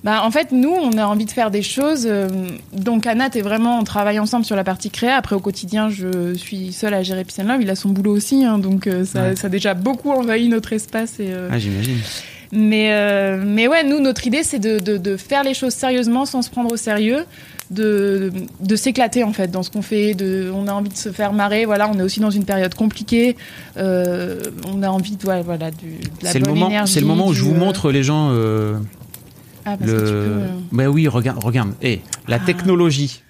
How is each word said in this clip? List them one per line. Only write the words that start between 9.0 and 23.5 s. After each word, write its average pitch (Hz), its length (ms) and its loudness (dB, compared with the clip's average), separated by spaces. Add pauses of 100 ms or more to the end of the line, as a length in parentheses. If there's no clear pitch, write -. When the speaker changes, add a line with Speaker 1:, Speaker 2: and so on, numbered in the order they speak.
Speaker 1:
ça, 185 240 0
Speaker 2:
Ouais. 190 60 2
Speaker 1:
ça 196 100 -6
a 190 60 -2
déjà 196 240 0
beaucoup 247 340 -2
envahi 240 400 2
notre 226 240 0
espace. 220 460 -6
Et, 196 100 -4
euh, 185 220 -6
Speaker 2:
Ah, 120 80 0
j'imagine. 104 380 -2 (540)
Speaker 1:
mais, 214 420 4
euh, 196 520 2
mais 214 220 2
ouais, 320 160 4
nous, 285 160 2
notre 262 260 0
idée, 262 160 2
c'est 294 160 -2
de, 214 220 2
de, 202 180 0
de 190 200 -2
faire 277 260 0
les 269 100 0
choses 254 220 -2
sérieusement, 254 500 2
sans 262 160 -2
se - 80 -4
prendre 233 220 0
au 233 60 -2
sérieux, 220 480 0 (440)
de, 196 640 0 (260)
de 190 160 2
s'éclater, 240 480 0
en 214 100 0
fait, 185 180 -2
dans 185 100 -2
ce 175 80 -6
qu'on 208 140 -4
fait. 208 320 0
De, 190 360 -2
on 196 160 -4
a 202 60 -4
envie 202 160 -2
de - 80 -10
se 214 120 -8
faire 202 220 -2
marrer. 208 340 2
Voilà, 208 220 2
on 208 120 0
est - 20 2
aussi 196 200 0
dans 214 100 2
une 196 140 2
période 190 280 0
compliquée. 233 600 2 (420)